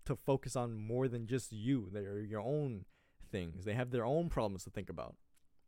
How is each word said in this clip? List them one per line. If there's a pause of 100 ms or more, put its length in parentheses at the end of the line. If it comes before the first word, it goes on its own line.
to
focus
on
more
than
just
you.
They're
your
own (460)
things.
They
have
their
own
problems
to
think
about." (520)